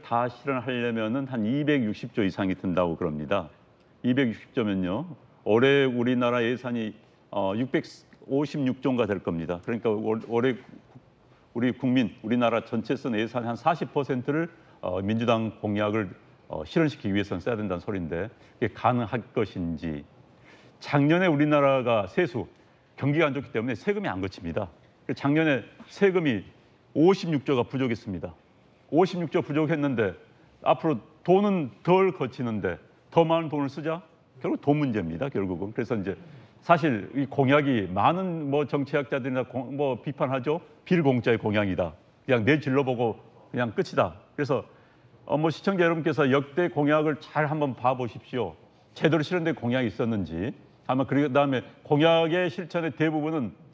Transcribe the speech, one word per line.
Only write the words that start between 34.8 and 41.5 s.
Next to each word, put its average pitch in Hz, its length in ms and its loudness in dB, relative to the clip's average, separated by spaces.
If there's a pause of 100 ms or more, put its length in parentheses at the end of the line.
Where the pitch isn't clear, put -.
결국은. 95 440 -4
그래서 123 220 -4
이제 95 200 -4 (460)
사실 135 540 2
이 139 100 -2
공약이 135 680 2
많은 160 560 0
뭐, 147 160 0
정치학자들이나 135 760 -2
공-, 127 340 -10
뭐, 135 240 -2
비판하죠. 139 600 -2 (240)
"빌공짜의 131 520 4
공약이다. 95 560 0 (320)